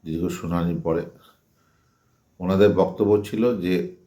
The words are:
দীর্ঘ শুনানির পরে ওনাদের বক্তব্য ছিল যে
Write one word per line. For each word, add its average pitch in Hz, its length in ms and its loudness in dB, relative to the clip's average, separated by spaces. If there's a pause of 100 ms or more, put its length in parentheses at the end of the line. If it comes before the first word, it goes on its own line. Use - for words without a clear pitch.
দীর্ঘ 80 180 -4 (160)
শুনানির 85 480 -2
পরে 82 160 0 (1400)
ওনাদের 95 280 4 (100)
বক্তব্য 101 320 2 (160)
ছিল 110 140 -2 (220)
যে 90 100 0 (320)